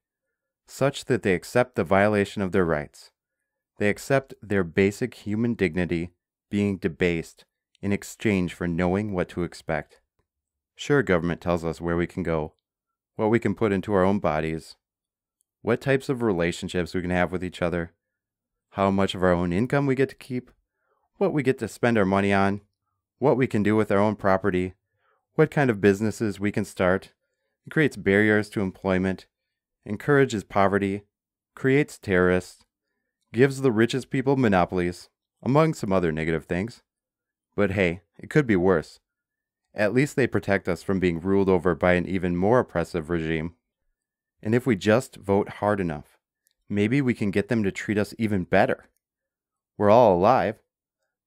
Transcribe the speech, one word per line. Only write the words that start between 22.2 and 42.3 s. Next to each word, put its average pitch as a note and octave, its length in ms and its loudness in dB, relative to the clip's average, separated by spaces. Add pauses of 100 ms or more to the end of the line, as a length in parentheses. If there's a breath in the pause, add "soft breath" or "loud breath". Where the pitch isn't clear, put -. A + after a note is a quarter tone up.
on, G2 280 0 (580)
what B2+ 180 2
we C3 80 2
can A2+ 160 0
do G2+ 140 2
with G#2+ 160 0
our G2 80 4
own G#2 160 2
property, F#2+ 580 0 (640)
what D#3 160 2
kind C#3 180 2
of G#2+ 100 -2
businesses G2+ 600 2
we G2+ 120 -2
can G#2 140 -4
start. F#2+ 480 0 (540)
It - 20 -20
creates D3+ 260 0
barriers G#2 540 2
to A2 120 -6
employment, F#2 640 -2 (580)
encourages A#2+ 580 0
poverty, G2 600 0 (520)
creates C#3 440 0
terrorists, F2+ 680 0 (640)
gives C3 300 2
the C3 100 2
richest A#2 380 0
people C3+ 280 0
monopolies, F#2 720 0 (340)
among D3+ 320 2
some G2 180 -4
other F2 180 2
negative D#2+ 340 -4
things. F#2 360 -6 (720)
But G2+ 160 0
hey, F#2 300 0 (160)
it - 120 -18
could D3+ 180 2
be G#2+ 80 4
worse. F2 440 0 (760)
At G#2 180 -2
least C#3 220 0
they B2 120 2
protect G2 400 -2
us F2+ 160 -4
from G2 160 -2
being E2+ 200 0
ruled F#2+ 300 0
over F2+ 260 2
by F2+ 180 2
an F2+ 140 0
even F2 280 -4